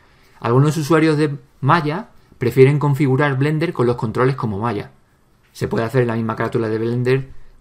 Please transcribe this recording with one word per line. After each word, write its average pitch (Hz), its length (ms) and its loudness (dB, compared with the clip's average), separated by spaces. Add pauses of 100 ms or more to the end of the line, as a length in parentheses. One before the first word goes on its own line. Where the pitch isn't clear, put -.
(420)
Algunos 135 340 2
usuarios 156 420 2
de 147 200 0 (240)
Maya 151 480 0 (300)
prefieren 135 400 4
configurar 139 580 0
Blender 151 360 -2
con 123 120 -2
los 120 100 0
controles 127 400 -2
como 104 240 -6
Maya. 107 320 -6 (640)
Se 127 160 -6
puede 123 160 -2
hacer 127 160 0
en 120 60 0
la 117 80 -2
misma 113 200 -4
carátula 113 320 -2
de 110 120 -2
Blender 123 520 -2 (300)